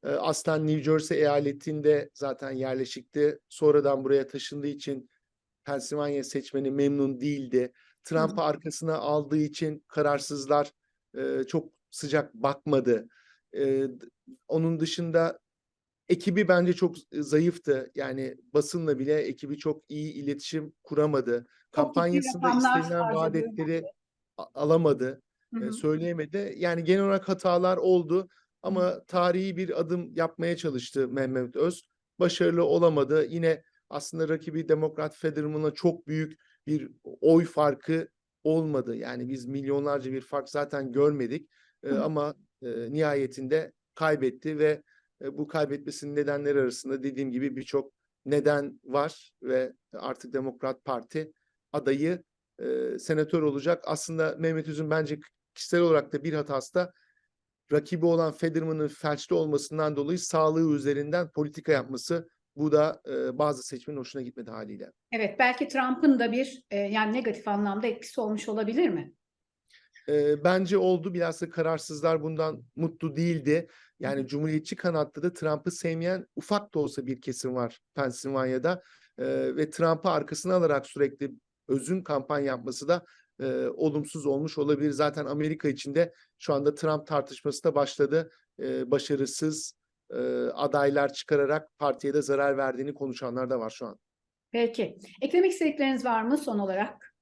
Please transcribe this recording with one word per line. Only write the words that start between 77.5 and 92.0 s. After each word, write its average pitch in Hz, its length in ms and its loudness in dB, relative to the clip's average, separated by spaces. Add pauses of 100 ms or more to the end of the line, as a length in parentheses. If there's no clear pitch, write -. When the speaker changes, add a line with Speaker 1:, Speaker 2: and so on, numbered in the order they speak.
Speaker 1:
var 120 240 -4 (160)
Pennsylvania'da. 135 880 -2 (340)
E, 131 380 -2
ve 151 140 0
Trump'ı 165 400 2
arkasına 156 460 0
alarak 151 320 2
sürekli 139 440 -2 (360)
Öz'ün 139 360 0
kampanya 143 420 -2
yapması 131 420 -6
da, 175 180 2 (340)
e, 131 280 -2
olumsuz 147 580 -2
olmuş 143 320 0
olabilir. 147 340 2
Zaten 147 340 0
Amerika 151 440 -2
içinde 143 440 -2 (260)
şu - 140 -2
anda 143 220 2
Trump 151 320 0
tartışması 143 560 -4
da 156 120 2
başladı. 143 560 2 (280)
E, 131 320 -4
başarısız, 143 800 -2 (400)
e, 120 40 -6 (360)
adaylar 143 600 2
çıkararak 147 640 0
partiye 139 360 -2